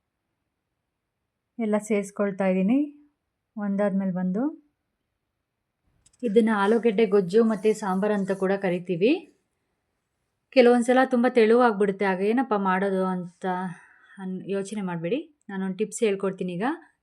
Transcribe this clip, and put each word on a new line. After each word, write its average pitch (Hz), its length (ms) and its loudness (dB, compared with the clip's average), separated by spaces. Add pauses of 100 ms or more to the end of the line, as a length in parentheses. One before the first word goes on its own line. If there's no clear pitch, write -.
(1600)
ಎಲ್ಲ 214 220 0
ಸೇರಿಸ್ಕೊಳ್ತಾ 202 680 -2
ಇದ್ದೀನಿ 190 320 2 (760)
ಒಂದಾದ್ಮೇಲೆ 196 640 -2
ಒಂದು. 185 260 -2 (1800)
ಇದನ್ನ 220 320 4
ಆಲೂಗಡ್ಡೆ 220 500 2
ಗೊಜ್ಜು 196 400 2
ಮತ್ತೆ 214 280 0
ಸಾಂಬಾರ್ 208 400 -2
ಅಂತ 196 220 -2
ಕೂಡ 190 220 0
ಕರಿತೀವಿ. 180 540 0 (1400)
ಕೆಲವೊಂದ್ಸಲ 247 460 4 (100)
ತುಂಬ 240 200 0
ತೆಳುವಾಗ್ಬಿಡುತ್ತೆ, 214 760 2
ಆಗ 190 180 -2
ಏನಪ್ಪ 226 380 -2
ಮಾಡೋದು 190 440 0
ಅಂತ 180 400 -6 (720)
ಅನ್-, 185 300 -10
ಯೋಚನೆ 196 340 -6
ಮಾಡ್ಬೇಡಿ. 175 380 -4 (260)
ನಾನೊಂದು 190 320 -8
ಟಿಪ್ಸ್ 214 240 -6
ಹೇಳ್ಕೊಡ್ತೀನಿ 190 520 -4
ಈಗ. 190 140 -4 (360)